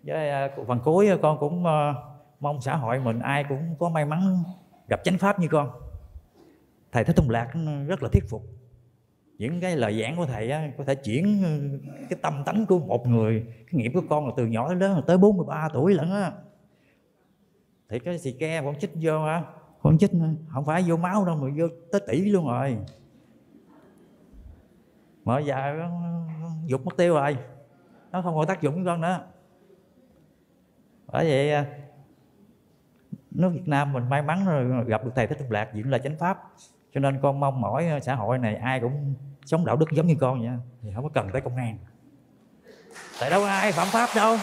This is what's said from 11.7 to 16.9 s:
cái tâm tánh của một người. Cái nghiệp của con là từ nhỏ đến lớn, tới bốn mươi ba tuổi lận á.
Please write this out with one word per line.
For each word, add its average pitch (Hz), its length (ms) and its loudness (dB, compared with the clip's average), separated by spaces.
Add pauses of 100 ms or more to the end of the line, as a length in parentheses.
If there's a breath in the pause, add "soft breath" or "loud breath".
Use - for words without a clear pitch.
cái 180 120 -6
tâm 147 240 -4
tánh 214 200 0
của 185 140 4
một 123 280 -2
người. 113 400 2 (100)
Cái - 240 -4
nghiệp 117 120 0
của 180 160 2
con 151 180 0
là 117 100 -6
từ 123 80 0
nhỏ 117 240 -2
đến 180 100 -2
lớn, 190 280 2
tới 175 100 6
bốn 202 200 8
mươi 160 120 -2
ba 156 240 -4
tuổi 156 200 4
lận 170 180 2
á. 190 200 -2 (1600 soft breath)